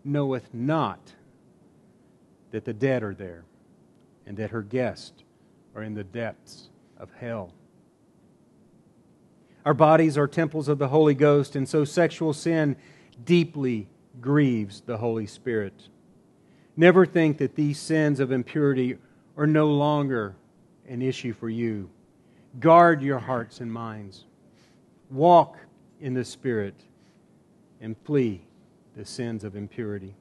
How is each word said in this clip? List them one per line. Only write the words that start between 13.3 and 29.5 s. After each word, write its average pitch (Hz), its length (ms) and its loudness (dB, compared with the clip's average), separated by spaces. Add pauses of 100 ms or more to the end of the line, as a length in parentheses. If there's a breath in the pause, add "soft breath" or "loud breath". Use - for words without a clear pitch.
grieves 123 640 0
the 117 160 -8
Holy 113 300 -4
Spirit. 104 600 -8 (880 soft breath)
Never 175 280 8
think 156 320 2
that 139 180 -2
these 147 220 -2
sins 151 440 0
of 131 100 -2
impurity 131 680 0 (380 soft breath)
are 151 100 0
no 156 240 4
longer 143 680 0 (520)
an 123 140 -8
issue 127 320 -4
for 113 160 -10
you. 113 400 -6 (680 soft breath)
Guard 165 440 8
your 139 160 -2
hearts 117 400 -8
and 117 120 -10
minds. 107 540 -12 (840 soft breath)
Walk 160 460 4 (420)
in 131 140 -6
the 127 100 -2
Spirit 110 600 -6 (960 soft breath)
and 110 160 -10
flee 123 440 -2 (540)
the 104 100 -16
sins 117 380 -10
of 101 120 -12